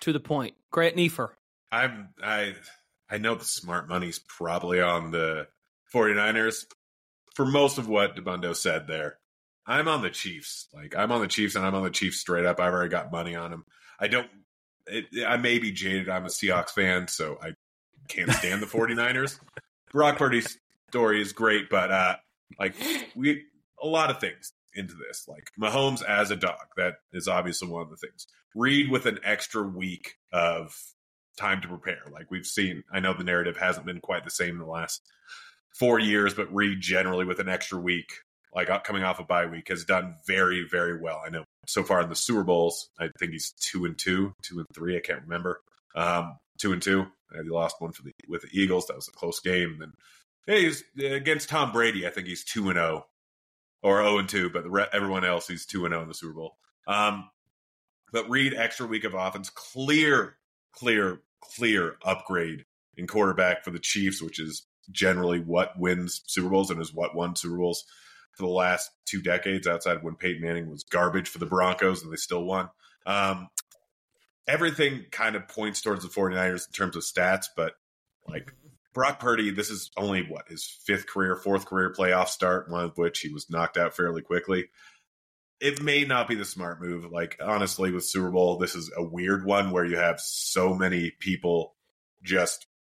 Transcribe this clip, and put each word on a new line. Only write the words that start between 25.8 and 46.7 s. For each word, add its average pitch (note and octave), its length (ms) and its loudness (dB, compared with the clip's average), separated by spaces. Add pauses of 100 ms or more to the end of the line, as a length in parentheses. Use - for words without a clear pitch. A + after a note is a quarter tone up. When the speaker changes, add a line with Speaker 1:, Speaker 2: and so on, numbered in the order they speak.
Speaker 2:
as G#2 280 2
a G2+ 40 -2
dog, F2+ 300 -2 (100)
that F2+ 200 0 (180)
is F2+ 140 -8
obviously F2+ 420 0
one E2+ 140 -6
of D#2 60 -12
the E2 80 -20
things. - 300 -16 (280)
Reed C3+ 340 2
with B2+ 160 2
an G#2+ 180 0
extra G#2+ 400 -2
week F#2 520 -8 (180)
of E2+ 420 0 (640)
time G2 240 -2
to F2+ 60 -10
prepare. F2 440 -8
Like, D#2+ 180 -18
we've F#2 160 -8
seen, F#2 460 -2
I F#2+ 80 -2
know F#2 140 2
the F2+ 100 -6
narrative F2 340 0
hasn't F2+ 280 -2
been F2 160 -8
quite F2+ 240 -4
the E2+ 60 -12
same F2 240 -4
in E2+ 40 -10
the D#2+ 60 -12
last E2 360 -8 (760)
four A#2+ 220 6
years, G#2 340 4
but G2 200 -4
Reed G2+ 280 2
generally F#2 420 2
with F2+ 160 -2
an F#2+ 80 -4
extra F#2 320 -4
week, F2 320 -2 (420)
like, F2+ 160 0
uh, F#2+ 100 2
coming G2 240 -2
off F#2 160 0
a F2 40 -10
bye F2 220 2
week, E2 240 -8
has E2 160 -6
done F2+ 300 0 (120)
very, F#2 420 2
very F2 300 0
well. D#2+ 260 -6
I D#2+ 40 -10
know D#2+ 140 -8 (240)
so F#2+ 160 0
far F#2 180 4
in E2+ 80 -2
the D#2+ 60 -8
Super G#2+ 280 2
Bowls, E2+ 460 2 (100)
I E2 100 -4 (100)
think F2 120 -6
he's D#2 280 -8
two F2+ 260 -2
and E2 120 -6
two, F#2+ 440 0
two F2 180 -10
and D#2 140 -8
three, F2 240 -4
I - 40 -6
can't D#2 200 -6
remember. F2 400 -6 (340)
Um, E2+ 420 0 (200)
two F#2+ 160 0